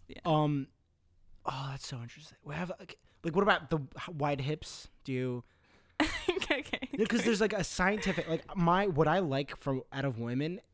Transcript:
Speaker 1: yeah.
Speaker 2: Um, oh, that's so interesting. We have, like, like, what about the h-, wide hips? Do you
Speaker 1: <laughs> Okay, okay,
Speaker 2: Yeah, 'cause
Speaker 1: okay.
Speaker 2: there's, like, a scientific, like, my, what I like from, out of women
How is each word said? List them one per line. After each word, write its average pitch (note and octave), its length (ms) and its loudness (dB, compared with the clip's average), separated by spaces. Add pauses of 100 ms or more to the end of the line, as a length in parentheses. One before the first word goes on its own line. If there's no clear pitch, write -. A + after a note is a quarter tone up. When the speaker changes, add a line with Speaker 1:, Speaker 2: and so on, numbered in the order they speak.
Speaker 1:
yeah. - 160 -16
Speaker 2:
Um, D3+ 420 2 (800)
oh, C3+ 240 -4
that's C3+ 160 -10
so C3 160 -10
interesting. - 420 -18
We D3 120 -12
have, F3 240 -6
like, - 180 -18 (240)
like, E3 140 -2
what G3+ 60 4
about F#3+ 280 2
the D#3+ 80 2 (180)
h-, - 120 -10
wide D3 320 0
hips? - 480 -6 (160)
Do C3+ 80 -6
you B2+ 320 -2 (560)
Speaker 1:
<laughs> - 20 6
Okay, - 580 0
okay, - 320 -6
Speaker 2:
Yeah, G#3 140 2
'cause A3+ 140 4
Speaker 1:
okay. F#3 60 2
Speaker 2:
there's, G#3+ 140 4
like, G#3 120 4
a G3 100 -2
scientific, F#3+ 640 0
like, - 280 -2
my, F#3 320 6
what D3+ 180 4
I E3+ 140 4
like C#3+ 380 -2
from, C3 240 -2 (100)
out C3+ 120 -4
of B2 140 -2
women C3+ 420 -2 (140)